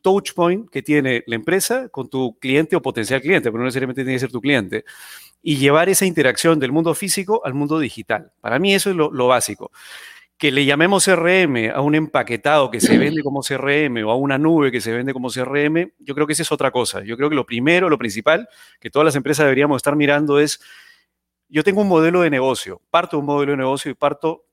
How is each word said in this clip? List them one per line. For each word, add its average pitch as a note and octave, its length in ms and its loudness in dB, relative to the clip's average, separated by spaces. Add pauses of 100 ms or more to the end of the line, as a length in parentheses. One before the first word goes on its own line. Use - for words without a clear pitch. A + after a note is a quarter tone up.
touch G3 320 0
point F3+ 360 -2
que C3+ 120 -8
tiene C3+ 460 0
la A#2 80 -4
empresa G3 540 -2
con C3 200 -10
tu C3 300 -4
cliente D#3 380 0
o - 40 0
potencial B2+ 380 -2
cliente, B2+ 320 0
pero A2 60 -8
no A#2+ 80 -4
necesariamente C3 380 -4
tiene C3 120 -2
que B2 60 -2
ser B2 100 -4
tu B2 80 -6
cliente, A2+ 460 -2 (560)
y D3 160 -2
llevar D3 320 4
esa F#3+ 160 2
interacción E3 540 2
del C3 120 -2
mundo D#3+ 240 0
físico G3+ 480 -4
al C3 100 -6
mundo D3 240 -2
digital. A2+ 640 -6
Para A#2 180 -4
mí G3 160 2
eso G3 160 0
es F#3 60 -2
lo, D#3 160 0
lo B2 160 0
básico. B2 440 -2 (680)
Que C#3+ 160 0
le C#3+ 100 2
llamemos E3 400 2
C G3 80 2
R F3+ 300 4
M A#2+ 280 0
a - 120 -2
un D3+ 140 2
empaquetado C#3 760 0
que A2+ 80 -6
se - 180 4
vende D3 260 0
como C#3 200 -4
C C#3 120 -4
R C#3+ 280 0
M A#2+ 220 -2
o A2 60 0
a A#2+ 40 4
una C3+ 220 0
nube D3+ 340 2
que A#2+ 80 -4
se A2+ 140 -4
vende B2+ 180 -4
como B2+ 180 -6
C B2 120 -6
R C#3+ 240 -2
M, E3 340 0
yo C#3 160 -12
creo D3 100 0
que D3 60 -6
esa D3+ 120 -2
es - 100 -4
otra C#3 180 0
cosa. G2+ 320 -4
Yo A2+ 140 -10
creo D3 120 0
que D3+ 60 -2
lo B2+ 100 -2
primero, E3 440 2
lo C#3+ 80 4
principal A#2+ 500 -2 (320)
que A#2 100 -14
todas D3+ 140 2
las C#3+ 140 2
empresas C#3 280 0
deberíamos C#3 300 4
estar C#3+ 220 -2
mirando D3 420 2
es, D3 220 0 (880)
yo D3+ 160 0
tengo G3+ 160 2
un G3+ 80 0
modelo E3+ 320 4
de E3 80 2
negocio, B2+ 600 -2
parto E3+ 280 0
de - 20 0
un D3 60 -4
modelo C#3+ 260 0
de C#3+ 60 -2
negocio C3+ 340 -4
y A2+ 40 -10
parto D3 580 -4